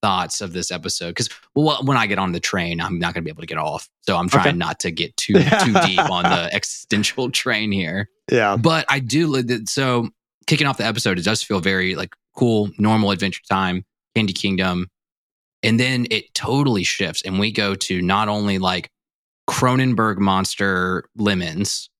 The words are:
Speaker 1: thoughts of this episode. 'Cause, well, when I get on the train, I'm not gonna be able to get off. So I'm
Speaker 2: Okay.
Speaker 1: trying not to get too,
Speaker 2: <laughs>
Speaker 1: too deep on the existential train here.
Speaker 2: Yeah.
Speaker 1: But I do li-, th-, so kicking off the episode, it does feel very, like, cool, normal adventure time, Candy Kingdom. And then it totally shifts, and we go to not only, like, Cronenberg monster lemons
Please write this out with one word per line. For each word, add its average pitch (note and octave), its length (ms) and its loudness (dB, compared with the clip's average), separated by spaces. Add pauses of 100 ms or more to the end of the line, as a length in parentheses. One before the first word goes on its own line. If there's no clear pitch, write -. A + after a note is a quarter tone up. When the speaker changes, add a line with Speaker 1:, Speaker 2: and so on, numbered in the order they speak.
Speaker 1:
thoughts F#2 380 -2
of F#2 120 -10
this F2 180 -6
episode. E2+ 440 -8
'Cause, - 140 -4 (260)
well, D3+ 280 2
when C3+ 140 2
I A2+ 100 2
get G2+ 120 0
on F#2 120 0
the F2 80 -2
train, E2+ 420 -2
I'm F2 180 -4
not E2+ 140 -2
gonna E2+ 100 -6
be D#2 80 -6
able D#2+ 100 -16
to E2 60 -14
get D#2+ 120 -8
off. D#2 280 -6 (200)
So F#2+ 100 2
I'm F2+ 80 0
Speaker 2:
Okay. - 160 2
Speaker 1:
trying E2+ 180 4
not D#2+ 220 -4
to F2 100 -4
get E2 260 -6
too, - 160 -2
Speaker 2:
<laughs> F#3+ 320 4
Speaker 1:
too A2 80 2 (120)
deep E3 140 2
on F3+ 240 0
the C#3+ 300 0
existential - 800 -2
train G#2+ 400 -2
here. G2 360 -2 (240)
Speaker 2:
Yeah. G#2 240 4
Speaker 1:
But D#3+ 320 2
I C#3 120 0
do C3+ 280 0
li-, C3+ 160 0
th-, A#2 240 -2
so B2 420 0 (380)
kicking D3+ 200 2
off C#3 100 0
the G#2 80 -2
episode, A2 340 0
it E2+ 60 -4
does A2 180 0
feel G2+ 160 0
very, F#2 360 0
like, F2+ 180 -8 (220)
cool, A2 420 2
normal G#2+ 340 4
adventure F#2+ 380 -2
time, F#2 340 0 (320)
Candy G#2+ 180 0
Kingdom. F#2 540 -2 (760)
And A2+ 160 4
then B2+ 300 0
it A2 240 -4
totally B2 500 2
shifts, E2 380 -2
and F#2 160 -4
we G#2 140 0
go G2+ 240 0
to F#2 260 -2
not G2 260 2
only, G#2 300 0
like, F#2 320 -2 (600)
Cronenberg B2 680 2
monster F#2+ 880 0 (100)
lemons F#2+ 760 -2 (100)